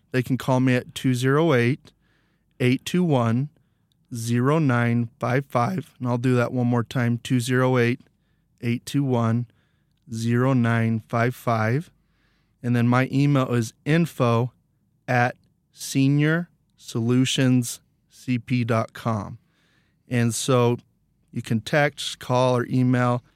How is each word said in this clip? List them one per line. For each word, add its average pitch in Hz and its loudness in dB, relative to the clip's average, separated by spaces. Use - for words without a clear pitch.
they 127 0
can 123 -2
call 127 0
me 127 2
at - -4
two 131 -2
zero 139 2
eight, 120 0
eight 127 0
two 180 -2
one, 127 0
two 120 -10
zero 120 0
eight, - -
eight - -
two - -
one, - -
zero - -
nine 120 0
five 123 -2
five. 127 -4
And 127 -6
I'll 123 -2
do 127 0
that 120 0
one 123 -2
more 120 0
time, 120 -2
two 127 -2
zero 127 0
eight, 120 0
eight 120 -4
two 143 -2
one, 117 0
zero 120 0
nine 113 0
five 120 0
five. 117 -2
And 120 0
then 120 2
my 127 2
email 135 2
is 117 -2
info 127 0
at 123 0
senior 147 0
solutions 127 0
C 127 -6
P 123 -2
dot 113 -2
com. 107 -6
And 117 0
so 123 2
you 120 -6
can 113 -2
text, - -2
call, 127 0
or 120 -2
email. 123 0